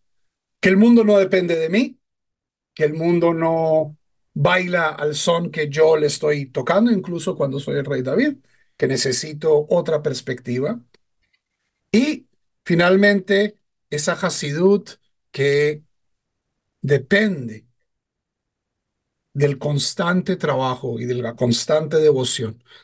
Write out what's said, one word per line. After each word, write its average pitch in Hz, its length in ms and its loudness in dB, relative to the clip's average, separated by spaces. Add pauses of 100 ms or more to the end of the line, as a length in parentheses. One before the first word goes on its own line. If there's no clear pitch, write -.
(580)
que 185 100 2
el 190 80 4
mundo 233 280 6
no 208 120 6
depende 185 380 2
de 160 140 -2
mí, 208 280 -2 (760)
que 156 100 -4
el 151 100 2
mundo 170 400 0
no 160 640 0 (360)
baila 175 560 0
al 151 260 -4
son 170 340 -2
que 151 200 -6
yo 156 260 4
le 151 120 2
estoy 147 400 -2
tocando, 196 440 0
incluso 180 460 -4
cuando 139 200 -4
soy 143 200 -6
el 139 80 -4
rey 139 160 -4
David, 208 340 -2 (400)
que - 120 -2
necesito 151 840 0
otra 165 320 0
perspectiva. 131 760 -6 (1120)
Y 277 380 0 (380)
finalmente, 196 920 2 (320)
esa 147 220 -2
Hasidut 170 800 0 (420)
que 147 520 0 (1000)
depende 139 840 -2 (1700)
del 143 240 0
constante 175 760 -2
trabajo 127 640 -4
y 120 60 -8
de 123 100 -4
la 113 200 -8
constante 151 640 0
devoción, 131 680 0 (200)